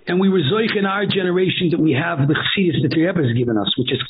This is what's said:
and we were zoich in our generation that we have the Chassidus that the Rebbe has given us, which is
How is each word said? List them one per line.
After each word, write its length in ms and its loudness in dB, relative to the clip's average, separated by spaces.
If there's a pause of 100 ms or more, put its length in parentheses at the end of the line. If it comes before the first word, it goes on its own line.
and 120 0
we 100 4
were 100 2
zoich 380 0
in 80 0
our 200 -2
generation 680 0
that 80 0
we 140 2
have 340 0
the 80 2
Chassidus 480 0
that 80 0
the 100 0
Rebbe 260 0
has 80 0
given 220 0
us, 200 -2
which 140 0
is 180 -2